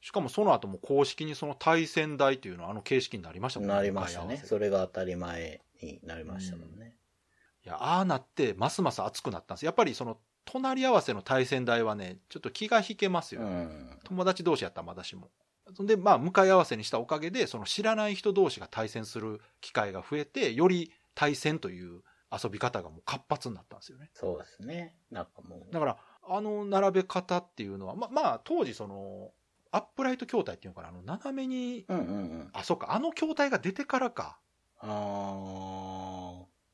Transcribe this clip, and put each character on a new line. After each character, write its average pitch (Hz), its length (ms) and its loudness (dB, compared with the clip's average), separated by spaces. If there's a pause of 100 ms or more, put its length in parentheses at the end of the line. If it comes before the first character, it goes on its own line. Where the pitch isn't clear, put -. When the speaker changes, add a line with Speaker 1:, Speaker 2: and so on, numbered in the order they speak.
Speaker 1:
し - 100 -16
か 208 100 0
も 139 80 -2
そ 208 160 2
の 185 80 8
後 117 140 2
も 95 120 -8
公 139 260 4
式 139 200 -6
に 151 120 -6
そ 160 100 -6
の 143 80 -4
対 160 320 4
戦 156 300 0
台 135 220 4
と 110 100 -12
い 92 40 -10
う 87 40 -10
の 87 80 -8
は 90 60 -6
あ 104 40 -6
の 107 80 -8
形 131 200 2
式 - 160 -8
に 90 40 -10
な 85 100 -14
り - 60 -12
ま 120 120 -4
し - 40 -8
た 110 60 -6
も 101 60 -2
ん - 20 0
ね。 101 80 2
Speaker 2:
な 101 60 4
り 98 100 2
ま 92 160 -2
し 85 60 -6
た 87 80 -6
ね。 - 20 -6
Speaker 1:
向 90 60 -6
か 123 40 -4
い - 0 -
合 - 40 -8
わ - 40 -12
せ。 - 60 -16
Speaker 2:
そ 107 100 2
れ 104 100 2
が 98 120 4
当 92 80 0
た 95 160 -4
り 90 100 -4
前 85 460 -8 (200)
に - 220 -14
な 165 160 -12
り 160 60 -12
ま 190 160 -10
し 185 100 -8
た 87 60 -10
も - 100 -16
ん 160 100 -18
ね。 - 0 -
Speaker 1:
う 107 40 -18
ん。 113 60 -18
い - 800 -20
や、 85 80 -6
あ 160 240 4
あ 190 40 4
な 170 120 4
っ 127 100 -6
て 117 280 0
ま 104 140 2
す 190 140 -2
ま 147 80 4
す - 100 -6
熱 - 220 -4
く - 80 -2
な 90 80 -6
っ - 80 -14
た - 80 -8
ん - 20 -12
で - 40 -12
す。 - 40 -10
や 160 60 2
っ 165 40 -4
ぱ - 100 6
り 135 100 -2
そ 135 100 -6
の 113 140 -6 (260)
隣 262 360 -2
り 262 60 2
合 254 60 6
わ 208 100 8
せ - 120 0
の 98 80 -6
対 131 240 4
戦 127 180 0
台 117 200 4
は 110 100 0
ね、 92 240 -8 (100)
ち - 80 -14
ょ - 20 -10
っ - 20 -12
と 120 100 -6
気 - 160 -6
が 226 140 6
引 208 160 -6
け 196 120 2
ま 175 140 0
す - 140 -10
よ。 120 60 -6
Speaker 2:
う - 20 -4
ん。 87 600 -6
Speaker 1:
友 180 200 -2
達 185 180 2
同 165 140 4
士 120 80 -2
や 98 60 -6
っ - 20 -20
た - 80 -10
ら 87 80 -10
ま 87 60 -12
だ 87 100 -14
し - 100 -10
も。 92 160 -18 (460)
そ 196 80 -4
ん - 20 -4
で、 214 100 6
ま 190 180 8
あ、 127 40 4
向 131 140 0
か 190 120 8
い 190 60 8
合 190 60 10
わ 175 80 10
せ 120 120 -2
に 107 60 -6
し - 80 -6
た 117 80 0
お 117 80 -2
か 151 140 0
げ 160 100 -4
で、 208 160 0
そ 123 120 -8
の 104 60 -6
知 - 200 -2
ら 220 100 4
な 214 140 0
い 202 80 -2
人 208 160 2
同 185 180 6
士 - 80 -8
が 98 100 -12
対 110 200 -4
戦 110 180 -8
す 113 140 -8
る 107 200 -6 (200)
機 - 100 -16
会 104 220 0
が 92 80 -6
増 143 180 -4
え 147 60 -2
て、 196 280 0
よ 139 140 6
り 175 260 2 (220)
対 147 220 2
戦 156 240 0
と 98 100 -6
い 90 160 -12
う 87 160 -16 (300)
遊 101 180 -4
び 101 80 -8
方 120 240 -2
が 82 80 -12
も 80 80 -18
う - 60 -20
活 - 240 -6
発 143 200 -2
に 113 60 -6
な 90 60 -16
っ - 80 -20
た 107 80 -20
ん - 40 -20
で - 60 -20
す - 60 -20
よ 131 60 -20
ね。 151 160 -20
Speaker 2:
そ 92 200 -6
う 76 40 -8
で - 80 -14
す - 160 -20
ね。 165 340 -10 (160)
な 92 100 -8
ん - 40 -8
か - 160 -20
も 87 280 -18
う。 - 20 -12
Speaker 1:
だ 170 60 -2
か 151 80 2
ら、 123 100 0 (320)
あ 190 120 0
の 208 240 -4
並 196 260 6
べ 185 140 4
方 180 340 -2
っ - 160 -8
て - 80 -8
い 101 60 -6
う 98 100 -6
の 95 80 -8
は、 95 80 -8
ま、 214 160 -4
ま 254 240 2
あ、 110 80 -8
当 320 220 0
時 120 100 -6
そ 104 140 -8
の、 98 420 -12 (400)
ア - 80 0
ッ 214 40 -2 (140)
プ 269 80 -2
ラ 254 80 2
イ 254 60 -4
ト 247 80 -8
筐 233 180 2
体 87 120 -6
っ - 20 -20
て - 80 -16
い 95 40 -12
う - 20 -16
の - 20 -16
か - 80 -16
な、 82 60 -14
あ 85 40 -16
の、 90 100 -16
斜 190 300 -8
め 269 140 -4
に、 247 420 -4
Speaker 2:
う 190 60 -2
ん、 175 40 0
う - 40 -2
ん、 - 40 -4
う 98 140 -4
ん。 95 320 -8
Speaker 1:
あ、 - 100 -8
そ - 120 2
う - 20 -6
か、 - 160 -6
あ 208 60 2
の 320 120 0
筐 311 240 -2
体 285 140 2
が 247 100 2
出 190 140 -2
て 285 120 -6
か - 140 0
ら 247 120 0
か。 - 280 -10 (420)
Speaker 2:
あ 107 80 -10
ー。 95 1500 -6 (320)